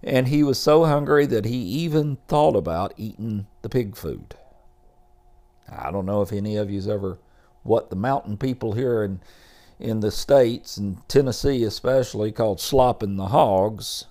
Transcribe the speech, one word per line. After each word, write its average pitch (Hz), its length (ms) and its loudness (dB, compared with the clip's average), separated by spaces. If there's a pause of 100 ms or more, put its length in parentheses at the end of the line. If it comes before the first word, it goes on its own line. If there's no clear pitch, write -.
And 127 260 0
he 147 140 4
was 135 160 2
so 156 260 6
hungry 147 420 4
that 113 180 0
he 117 120 -4
even 147 640 -2 (100)
thought 151 280 2
about 82 400 -2
eating 107 500 -8 (160)
the 113 60 -10
pig 113 280 -2
food. - 400 -12 (1300)
I - 220 -8
don't 92 160 -4
know 101 160 0
if 98 100 -4
any 104 240 -4
of 104 140 -2
you's 98 180 -6
ever, 98 300 -4 (440)
what - 280 0
the 95 60 -6
mountain 110 400 -2
people 120 360 -6
here 117 320 0
in, 98 160 -6 (580)
in 110 220 -4
the 107 100 0
States, 123 680 2
and 98 320 -8
Tennessee 135 560 2
especially, 113 680 0
called 107 300 -2
slopping 120 560 2
the 95 120 -4
hogs. 110 840 2